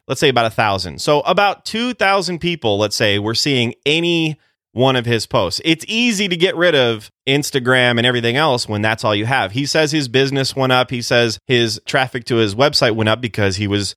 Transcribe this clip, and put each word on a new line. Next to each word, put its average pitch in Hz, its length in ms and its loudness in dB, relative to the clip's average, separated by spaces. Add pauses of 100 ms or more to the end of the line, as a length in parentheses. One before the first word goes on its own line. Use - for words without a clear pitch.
let's 127 140 -6
say 151 80 4
about 120 180 2
a 107 40 0
thousand. 95 500 -2
So 147 220 0
about 190 420 0
two 240 280 -4
thousand 196 460 -2
people, 147 400 -2
let's 104 160 0
say, 104 240 0
were 107 160 -2
seeing 123 400 0 (100)
any 165 540 0 (340)
one 131 220 2
of 120 120 0
his 117 200 0
posts. 98 380 -2
It's 160 240 0
easy 214 400 0
to 180 80 -2
get 175 180 0
rid 165 220 2
of 117 340 0 (160)
Instagram 127 720 2
and 117 80 2
everything 120 300 0
else 139 300 0
when 107 140 -4
that's 110 240 -2
all 107 100 2
you 104 120 -2
have. 117 260 0
He 139 140 -4
says 156 260 0
his 147 160 -2
business 135 480 0
went 131 160 0
up. 127 180 2
He 120 120 -6
says 117 440 0
his 117 380 0
traffic 131 400 -4
to 120 120 -2
his 107 180 2
website 131 400 2
went 110 160 0
up 113 100 0
because 101 360 -2
he 104 100 -2
was 101 300 -2